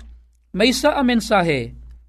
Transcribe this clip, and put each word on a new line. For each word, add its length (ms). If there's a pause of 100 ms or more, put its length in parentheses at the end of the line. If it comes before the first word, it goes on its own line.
(540)
maysa 400
a 80
mensahe, 720 (340)